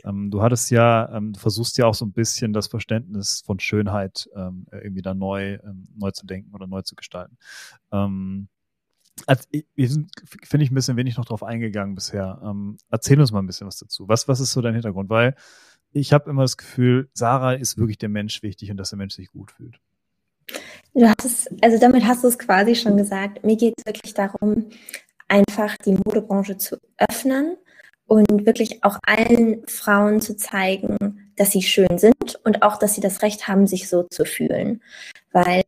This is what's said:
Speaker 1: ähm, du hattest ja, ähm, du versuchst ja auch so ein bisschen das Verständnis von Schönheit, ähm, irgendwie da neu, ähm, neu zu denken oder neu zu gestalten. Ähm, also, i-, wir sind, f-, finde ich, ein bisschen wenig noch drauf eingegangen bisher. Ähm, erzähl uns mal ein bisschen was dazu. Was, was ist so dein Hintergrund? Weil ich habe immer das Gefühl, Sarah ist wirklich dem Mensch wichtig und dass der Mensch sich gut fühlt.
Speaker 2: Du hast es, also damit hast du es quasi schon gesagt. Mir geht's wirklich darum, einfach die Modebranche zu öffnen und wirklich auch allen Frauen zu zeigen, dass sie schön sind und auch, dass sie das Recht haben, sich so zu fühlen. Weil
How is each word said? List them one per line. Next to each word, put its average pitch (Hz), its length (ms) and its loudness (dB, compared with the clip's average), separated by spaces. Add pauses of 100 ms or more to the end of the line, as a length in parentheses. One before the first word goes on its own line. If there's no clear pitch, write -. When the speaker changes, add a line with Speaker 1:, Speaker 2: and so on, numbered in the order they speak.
Speaker 1:
ähm, 101 240 -6
du 101 140 -2
hattest 117 260 2
ja, 117 420 4
ähm, 107 220 -8
du 98 60 -16
versuchst 113 400 -4
ja 120 80 4
auch 107 80 2
so 123 100 -6
ein 98 80 -8
bisschen 113 400 -2
das 107 140 -4
Verständnis 110 800 -6
von 98 140 -4
Schönheit, 104 760 -4
ähm, 92 360 -12
irgendwie 101 300 -12
da 95 140 -6
neu, 98 400 -4
ähm, 95 320 -18 (100)
neu 98 140 -4
zu - 160 -14
denken 101 260 -14
oder 95 140 -16
neu 95 160 -8
zu - 120 -16
gestalten. - 400 -16 (560)
Ähm, 98 560 -6 (760)
also, 135 260 0
i-, 151 220 -6
wir 127 160 0
sind, 151 220 -4 (120)
f-, - 240 -20
finde 147 180 0
ich, 120 60 0
ein 135 40 -2
bisschen 127 220 -2
wenig 123 200 -4
noch 120 80 -6
drauf - 180 -10
eingegangen 104 520 -8
bisher. 95 500 -8
Ähm, 101 320 -10 (140)
erzähl 139 280 4
uns 131 120 4
mal 104 80 -2
ein 95 80 -4
bisschen 95 200 -12
was - 120 -16
dazu. - 280 -16
Was, 110 200 0
was 127 120 0
ist 131 120 -4
so 135 100 -2
dein 113 140 -2
Hintergrund? 98 340 -6
Weil 117 260 2 (560)
ich 143 220 -2
habe 147 160 4
immer 135 140 0
das 127 140 -2
Gefühl, 127 560 0
Sarah 127 400 0
ist 127 260 -6
wirklich 110 180 -2
dem 107 140 -6
Mensch 104 320 -6
wichtig 101 260 -12
und 101 80 -8
dass 95 140 -10
der 101 60 -10
Mensch 98 180 -10
sich 98 160 -18
gut 98 200 -20
fühlt. 120 280 -20 (1120)
Speaker 2:
Du 240 140 6
hast 214 180 2
es, - 240 -6 (120)
also 226 160 6
damit 247 280 6
hast 247 180 2
du 254 40 6
es 240 120 0
quasi 208 360 2
schon 214 200 2
gesagt. 202 480 -2
Mir 214 140 2
geht's 226 280 0
wirklich - 280 -10
darum, 208 560 -2 (580)
einfach 202 500 2
die 190 280 2
Modebranche 202 520 -2
zu - 200 -8 (200)
öffnen 277 600 0 (500)
und 208 380 6
wirklich - 380 0
auch 202 220 2
allen 226 600 2
Frauen 208 540 2
zu 208 160 -8
zeigen, 202 1000 -4
dass 202 160 2
sie 190 120 0
schön 180 340 4
sind - 480 4
und 214 180 2
auch, 208 140 2
dass 208 160 0
sie 202 80 -6
das 196 220 -2
Recht 208 240 -2
haben, 196 200 4
sich 185 220 -4
so 175 140 2
zu - 200 -4
fühlen. - 580 -4 (520)
Weil 180 340 4